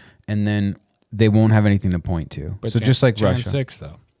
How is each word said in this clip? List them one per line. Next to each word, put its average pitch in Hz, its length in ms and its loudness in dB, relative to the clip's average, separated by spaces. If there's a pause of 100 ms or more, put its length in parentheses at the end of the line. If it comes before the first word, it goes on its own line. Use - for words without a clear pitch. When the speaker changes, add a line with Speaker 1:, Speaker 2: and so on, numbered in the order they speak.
(260)
Speaker 1:
And 104 220 -2
then 104 300 -2 (340)
they 107 160 2
won't 110 240 4
have 107 120 4
anything 98 280 2
to 85 80 -2
point 80 300 -6
to. 90 300 -10
Speaker 2:
But 113 120 -8
Speaker 1:
So 117 80 0
Speaker 2:
Jan-, 113 60 -4
Speaker 1:
just 131 180 2
like 117 100 2
Speaker 2:
Jan 104 220 0
Speaker 1:
Russia. 120 140 -6
Speaker 2:
six, 135 260 -6
though. 73 220 -18 (220)